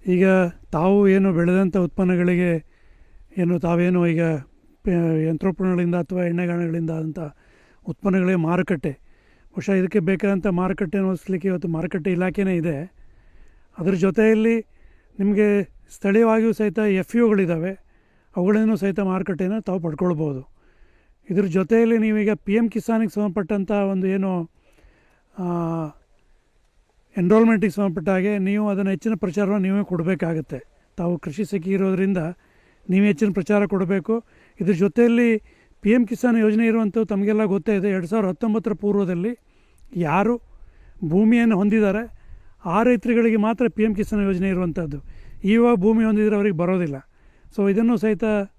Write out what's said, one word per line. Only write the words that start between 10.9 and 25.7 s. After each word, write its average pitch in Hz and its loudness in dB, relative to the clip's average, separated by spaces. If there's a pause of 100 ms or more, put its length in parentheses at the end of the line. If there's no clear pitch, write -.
ಒದಗಿಸ್ಲಿಕ್ಕೆ 185 -4
ಇವತ್ತು 180 -4
ಮಾರುಕಟ್ಟೆ 165 -4
ಇಲಾಖೆನೇ 185 -2
ಇದೆ. 165 -4 (840)
ಅದ್ರ 185 0
ಜೊತೆಯಲ್ಲಿ 220 2 (540)
ನಿಮಗೆ 202 0 (160)
ಸ್ಥಳೀಯವಾಗಿಯೂ 220 2
ಸಹಿತ 214 -2
ಎಫ್ 202 0
ಯು 233 4
ಗಳಿದ್ದಾವೆ, 185 -2 (580)
ಅವುಗಳನ್ನೂ 214 2
ಸಹಿತ 190 -2
ಮಾರುಕಟ್ಟೆನ 185 -4
ತಾವು 185 -6
ಪಡ್ಕೊಳ್ಬೋದು. 156 -4 (800)
ಇದ್ರ 196 0
ಜೊತೆಯಲ್ಲಿ 226 2
ನೀವೀಗ 214 0
ಪಿ 196 -4
ಎಮ್ 226 2
ಕಿಸಾನಿಗೆ 220 -2
ಸಂಬಂಧಪಟ್ಟಂಥ 202 -4
ಒಂದು 196 0
ಏನು, 190 -2 (880)
ಆ, 185 -6 (1700)